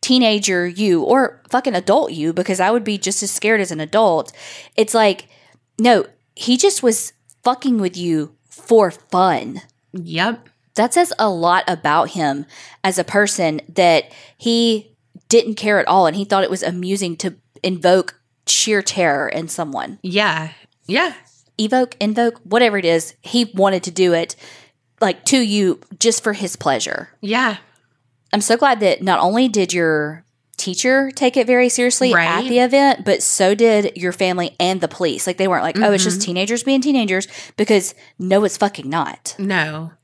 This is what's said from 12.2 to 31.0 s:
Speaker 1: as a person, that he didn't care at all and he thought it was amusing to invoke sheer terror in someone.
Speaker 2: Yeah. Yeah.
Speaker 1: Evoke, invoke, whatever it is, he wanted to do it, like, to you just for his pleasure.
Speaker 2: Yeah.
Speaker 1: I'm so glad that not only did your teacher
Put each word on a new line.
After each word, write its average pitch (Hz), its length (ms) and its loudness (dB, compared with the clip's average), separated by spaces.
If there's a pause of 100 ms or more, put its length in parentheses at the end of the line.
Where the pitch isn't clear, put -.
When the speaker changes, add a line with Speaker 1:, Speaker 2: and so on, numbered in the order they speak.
Speaker 1:
as 190 140 -2
a 180 60 -2
person, 180 680 0
that 170 420 2 (260)
he 233 540 0 (380)
didn't 226 260 2
care 208 240 0
at - 80 0
all 185 180 4
and 160 100 0
he 196 100 -4
thought 196 180 0
it 170 60 0
was 185 140 -6
amusing 180 540 -6
to 170 180 -6 (280)
invoke 185 560 0 (280)
sheer 208 340 0
terror 156 480 -2
in 165 180 -8
someone. 165 560 -8
Speaker 2:
Yeah. 175 480 -2 (340)
Yeah. 277 280 -2 (440)
Speaker 1:
Evoke, 247 440 0
invoke, 226 420 -2
whatever 214 340 2
it 190 80 -4
is, 165 360 0
he 240 240 -2 (100)
wanted 190 280 2
to 180 80 -10
do 180 220 2
it, 165 220 -4 (640)
like, 190 260 -2
to 269 140 2
you 202 400 0 (180)
just 226 260 0
for 214 100 -2
his 202 240 -8
pleasure. - 520 -4 (120)
Speaker 2:
Yeah. 220 360 -2 (760)
Speaker 1:
I'm 208 80 2
so 226 160 2
glad 240 240 2
that 190 200 0
not 185 200 2
only 220 260 2
did 202 260 0
your 156 520 -2 (320)
teacher 262 580 0